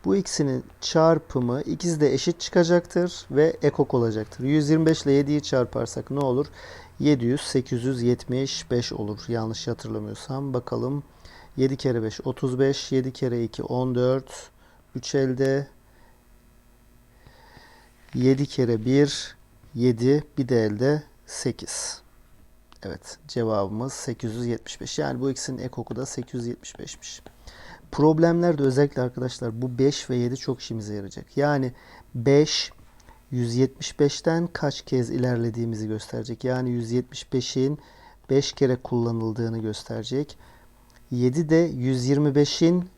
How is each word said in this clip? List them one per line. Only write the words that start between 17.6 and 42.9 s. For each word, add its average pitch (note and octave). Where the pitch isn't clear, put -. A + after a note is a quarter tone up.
Yedi C3
kere A#2
bir, C#3
yedi. B2
Bir B2+
de A#2
elde B2+
sekiz. -
Evet, -
cevabımız A2
sekiz A#2
yüz A#2+
yetmiş -
beş. -
Yani C3
bu C3+
ikisinin -
ekoku A#2+
da B2+
sekiz -
yüz A#2+
yetmiş -
beşmiş. -
Problemlerde D#3+
özellikle C#3
arkadaşlar B2
bu B2
beş C#3
ve B2+
yedi B2
çok B2+
işimize G#2+
yarayacak. G2+
Yani C#3
beş, C#3
yüz A#2+
yetmiş C3
beşten E3
kaç -
kez B2+
ilerlediğimizi A#2
gösterecek. A2+
Yani B2+
yüz A#2
yetmiş -
beşin C3+
beş C#3
kere B2+
kullanıldığını A2+
gösterecek. A2+
Yedi B2+
de D#3+
yüz C3
yirmi C#3+
beşin E3